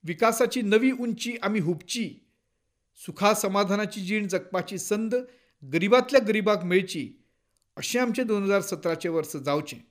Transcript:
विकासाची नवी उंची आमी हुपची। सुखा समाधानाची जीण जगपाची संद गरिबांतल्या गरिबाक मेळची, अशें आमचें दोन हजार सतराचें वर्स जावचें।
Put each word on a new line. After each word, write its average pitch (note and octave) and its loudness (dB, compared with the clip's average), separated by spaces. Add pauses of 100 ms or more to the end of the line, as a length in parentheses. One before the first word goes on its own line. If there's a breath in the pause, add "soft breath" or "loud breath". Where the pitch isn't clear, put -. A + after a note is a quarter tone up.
विकासाची A3+ 0
नवी A3 4
उंची A#3+ -4
आमी A3 0
हुपची। F3 -4 (920)
सुखा G3+ 2
समाधानाची G3+ 0
जीण G3+ -2
जगपाची F3+ -4
संद G#3+ -4 (480 soft breath)
गरिबांतल्या G#3 4
गरिबाक G#3 2
मेळची, F3+ 0 (680)
अशें - -2
आमचें A#3+ 0
दोन G#3 0
हजार G3 2
सतराचें E3+ -4
वर्स D#3+ -4
जावचें। C#3+ -4 (120)